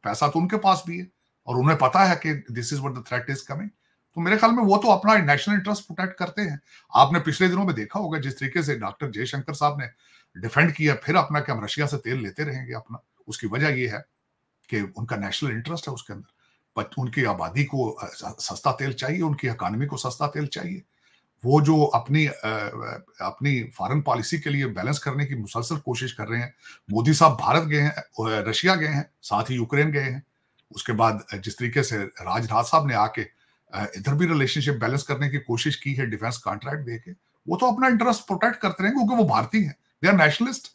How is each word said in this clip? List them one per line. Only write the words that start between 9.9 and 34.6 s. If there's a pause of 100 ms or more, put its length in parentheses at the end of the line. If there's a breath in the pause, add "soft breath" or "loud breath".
डिफेंड
किया
फिर
अपना
कि
हम
रशिया
से
तेल
लेते
रहेंगे
अपना, (280)
उसकी
वजह
ये
है (640)
कि
उनका
नेशनल
इंटरेस्ट
है
उसके
अंदर। (480)
but
उनकी
आबादी
को,
अ,
स-,
सस्ता
तेल
चाहिए,
उनकी
इकोनॉमी
को
सस्ता
तेल
चाहिए। (640)
वो
जो
अपनी,
अ, (800)
अपनी
फॉरेन
पॉलिसी
के
लिए
बैलेंस
करने
की
मुसलसल
कोशिश
कर
रहे
हैं। (360 loud breath)
मोदी
साहब
भारत
गए
हैं,
अ, (160)
रशिया
गए
हैं, (100)
साथ
ही
यूक्रेन
गए
हैं। (480)
उसके
बाद,
अ,
जिस
तरीके
से
राजनाथ
साहब
ने
आके, (520)
अ,
इधर
भी
रिलेशनशिप